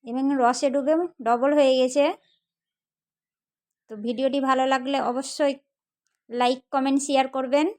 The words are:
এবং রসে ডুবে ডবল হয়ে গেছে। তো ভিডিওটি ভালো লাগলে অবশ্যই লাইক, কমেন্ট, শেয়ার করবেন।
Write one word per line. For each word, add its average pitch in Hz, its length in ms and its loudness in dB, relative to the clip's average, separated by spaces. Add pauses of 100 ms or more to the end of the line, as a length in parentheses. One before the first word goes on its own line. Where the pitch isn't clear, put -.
এবং 247 180 -4 (140)
রসে 254 320 2
ডুবে 277 240 0 (280)
ডবল 240 320 2
হয়ে 269 220 4
গেছে। 254 280 2 (1900)
তো - 20 -14 (120)
ভিডিওটি 254 360 -2
ভালো 262 240 0
লাগলে 269 360 -2
অবশ্যই 269 520 -2 (760)
লাইক, 247 300 0 (120)
কমেন্ট, 269 300 0
শেয়ার 269 280 0
করবেন। 269 380 0 (120)